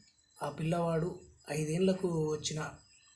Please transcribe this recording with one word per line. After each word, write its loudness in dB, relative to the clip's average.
ఆ -4
పిల్లవాడు 0
ఐదేళ్లకు 2
వచ్చిన -4